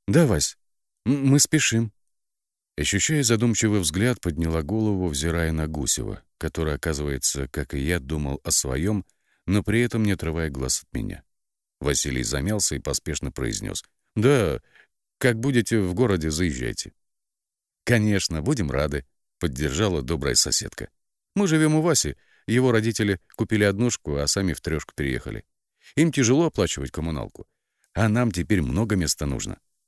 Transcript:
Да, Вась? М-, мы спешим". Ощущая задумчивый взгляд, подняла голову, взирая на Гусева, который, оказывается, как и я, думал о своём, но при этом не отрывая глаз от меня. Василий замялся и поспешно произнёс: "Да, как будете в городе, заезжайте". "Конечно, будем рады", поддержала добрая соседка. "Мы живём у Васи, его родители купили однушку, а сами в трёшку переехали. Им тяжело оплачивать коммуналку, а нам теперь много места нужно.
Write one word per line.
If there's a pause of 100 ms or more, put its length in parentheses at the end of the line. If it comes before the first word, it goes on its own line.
Да,
Вась? (500)
М-,
мы
спешим". (840)
Ощущая
задумчивый
взгляд,
подняла
голову,
взирая
на
Гусева, (160)
который,
оказывается,
как
и
я,
думал
о
своём, (420)
но
при
этом
не
отрывая
глаз
от
меня. (580)
Василий
замялся
и
поспешно
произнёс: (320)
"Да, (580)
как
будете
в
городе,
заезжайте". (920)
"Конечно,
будем
рады", (340)
поддержала
добрая
соседка. (480)
"Мы
живём
у
Васи, (300)
его
родители (160)
купили
однушку,
а
сами
в
трёшку
переехали. (500)
Им
тяжело
оплачивать
коммуналку, (460)
а
нам
теперь
много
места
нужно. (260)